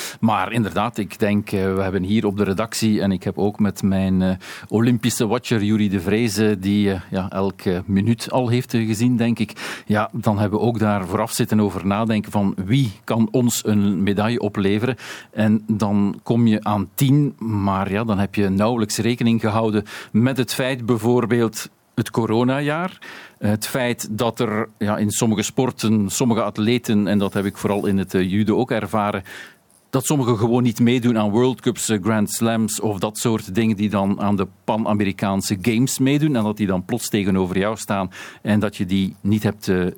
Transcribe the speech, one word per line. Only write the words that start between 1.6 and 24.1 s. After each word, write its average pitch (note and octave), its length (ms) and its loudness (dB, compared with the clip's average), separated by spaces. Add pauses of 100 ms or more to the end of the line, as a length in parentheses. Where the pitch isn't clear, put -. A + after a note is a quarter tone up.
we G2 60 0
hebben F#2+ 220 -2
hier G#2 220 0
op G2+ 120 0
de G#2 60 0
redactie, G#2 580 0
en G2 100 2
ik F#2 120 -4
heb G2 140 -6
ook G2+ 220 -2
met G2+ 240 -2
mijn, F#2+ 380 2
eh, F#2 100 2 (360)
Olympische A#2 600 2
watcher A2+ 360 0
Yuri G#2 260 2
de G2 120 0
Vreese, G#2+ 580 2
die, G2+ 320 2
eh, F#2 80 -2 (120)
ja, F#2 180 -2
elke G2 560 -2
minuut G#2 460 0
al B2+ 180 0
heeft, B2 240 -2
eh, A2+ 140 0
gezien, A#2 300 2
denk A#2 220 0
ik. - 460 -8
Ja, G#2+ 260 0
dan G#2+ 280 0
hebben G#2 200 2
we G2+ 60 2
ook A#2 140 0
daar G#2 280 0
vooraf G2+ 240 -2
zitten A2 280 0
over F#2 260 0
nadenken G#2+ 460 0
van, G2+ 240 0 (100)
"Wie A#2+ 260 2 (120)
kan A2+ 280 2
ons A#2+ 340 0
een G2+ 380 2
medaille G#2 360 0
opleveren?" G#2 560 0 (360)
En G#2+ 360 2
dan G2+ 560 0
kom A#2 240 2
je G#2+ 160 2
aan G#2 300 -2
tien, C#3+ 460 2
maar G2 520 -2
ja, G#2 120 0
dan G#2+ 160 0
heb G2 160 -4
je G2+ 140 2
nauwelijks G#2+ 480 0
rekening A#2 440 0
gehouden G#2+ 420 0 (280)
met A#2+ 260 2
het B2 160 -2
feit B2+ 320 -2
bijvoorbeeld A#2 840 0 (260)
het A#2 160 -2
coronajaar. C3+ 840 0 (400)
Het G#2+ 300 -2
feit B2 440 -2